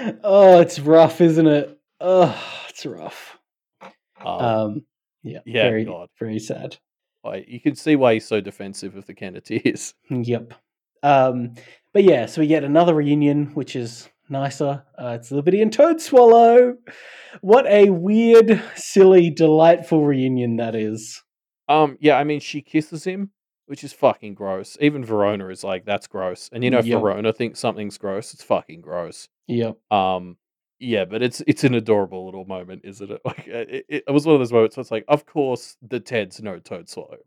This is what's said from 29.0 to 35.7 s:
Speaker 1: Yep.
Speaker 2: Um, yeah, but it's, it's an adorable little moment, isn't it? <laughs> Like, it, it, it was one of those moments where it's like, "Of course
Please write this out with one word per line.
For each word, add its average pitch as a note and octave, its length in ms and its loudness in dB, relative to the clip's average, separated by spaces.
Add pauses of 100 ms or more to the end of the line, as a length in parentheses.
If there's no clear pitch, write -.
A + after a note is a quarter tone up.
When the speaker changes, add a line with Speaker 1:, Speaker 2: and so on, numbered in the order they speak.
Speaker 1:
Yep. A#2+ 300 -6 (160)
Speaker 2:
Um, F#2 460 -4 (440)
yeah, A2 220 -2
but G#2+ 180 -8
it's, B2 240 -6
it's D3+ 160 -2
an C3 120 0
adorable G#2 500 -2
little F#2 220 -16
moment, F#2 380 -16
isn't G2 260 -18
it? G#2+ 120 -16
<laughs> - 40 -10
Like, - 200 -14
it, A#2 420 -12
it, D3+ 200 -10
it - 20 -6
was C#3+ 140 0
one D#3+ 100 2
of C#3 60 2
those A#2+ 120 -6
moments A2+ 260 0
where - 20 -14
it's B2 100 -14
like, A2 180 -8
"Of - 180 -2
course C3+ 560 -8